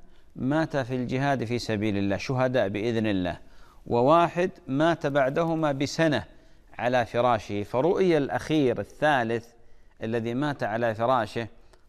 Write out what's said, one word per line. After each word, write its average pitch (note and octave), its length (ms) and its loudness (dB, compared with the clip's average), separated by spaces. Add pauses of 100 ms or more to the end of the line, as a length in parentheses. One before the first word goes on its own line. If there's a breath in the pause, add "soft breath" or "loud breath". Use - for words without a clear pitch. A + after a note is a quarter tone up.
(360 soft breath)
مات D3 420 -2
في C3 180 -2
الجهاد B2+ 480 -2
في A#2 160 -2
سبيل G#2+ 380 0
الله G2 200 0
شهداء B2+ 520 0
بإذن A2 380 0
الله، F2+ 300 0 (500 soft breath)
وواحد E3 640 2 (160)
مات D3+ 400 0
بعدهما D3+ 640 0
بسنة C#3 540 0 (520 soft breath)
على B2 280 2
فراشه، A2+ 580 0
فرؤي E3 540 2
الأخير C3+ 600 0
الثالث A#2 680 0 (560 soft breath)
الذي A#2 300 -2
مات C#3 300 -2
على A2+ 320 0
فراشه A#2 520 -2 (420 soft breath)